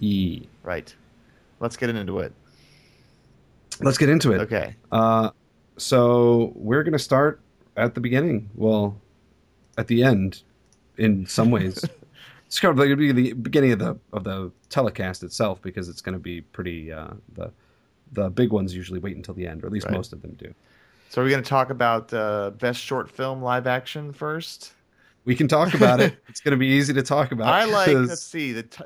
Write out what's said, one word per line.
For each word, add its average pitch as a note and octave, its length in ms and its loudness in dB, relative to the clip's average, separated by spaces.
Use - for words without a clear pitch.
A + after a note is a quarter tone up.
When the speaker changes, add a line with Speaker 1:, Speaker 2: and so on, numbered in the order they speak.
Speaker 1:
E. G2 460 -2
Speaker 2:
Right. E2+ 300 -10
Let's A#2 180 -6
get B2 120 -2
into G2 300 -6
it. D#2+ 140 -8
Speaker 1:
Let's C3+ 160 2
get D3 120 4
into D3 240 4
it. F2+ 80 2
Speaker 2:
Okay. G#2+ 340 -4
Speaker 1:
Uh, A2+ 400 2
so A#2+ 800 4
we're C3 280 0
gonna D#3 160 0
start C#3 400 2
at A#2 180 0
the B2 60 -6
beginning. A#2+ 540 4
Well, G#2+ 400 2
at A#2 100 -4
the A#2 160 4
end, G2 400 2
in G#2 280 2
some - 260 2
ways. F#2+ 380 -2
Speaker 2:
<laughs> - 60 -20
Speaker 1:
It's - 120 -6
kind - 140 4
of C3 40 0
like C#3 100 4
it'll C#3 100 2
be D3 160 2
the B2 180 2
beginning C3 400 2
of G#2 80 2
the, F2+ 180 -4
of G2+ 140 -6
the F#2+ 260 -6
telecast G2+ 560 -4
itself, F#2+ 380 -4
because F#2 260 -10
it's E2+ 140 -16
gonna F#2 180 -8
be F2 220 -12
pretty, E2 500 -12
uh, D#2+ 200 -14
the, - 160 -12
the G2 180 -4
big A#2+ 220 0
ones F#2+ 240 -2
usually F#2 240 -10
wait G2 160 -10
until F#2 180 -14
the F2+ 140 -10
end, D#2+ 160 -14
or F2+ 40 -10
at F2+ 40 -10
least G#2 140 -6
Speaker 2:
Right. - 80 -4
Speaker 1:
most F#2 180 -8
of E2 100 -18
them D#2+ 160 -18
do. - 160 -18
Speaker 2:
So - 140 -4
are - 20 2
we C3+ 80 2
gonna C3+ 120 0
talk C3 260 0
about, A#2 440 0
uh, G#2 360 -2
best B2 220 -4
short - 280 -6
film C3 320 -8
live B2 260 -2
action C3 440 -6
first? D3+ 640 -10
Speaker 1:
We B2+ 100 2
can C3+ 140 2
talk D#3 280 2
about B2+ 260 6
it. - 200 2
Speaker 2:
<laughs> - 60 -20
Speaker 1:
It's - 140 -18
gonna C#3 160 0
be C3 100 2
easy C#3 260 4
to C3 100 0
talk C#3+ 280 0
about, A2+ 160 -2
Speaker 2:
I F3 160 4
like, G#3 220 2
Speaker 1:
'cause C3 240 4
Speaker 2:
let's - 120 -8
see, D3 300 -8
the A2+ 120 -8
t-, A#2+ 220 -18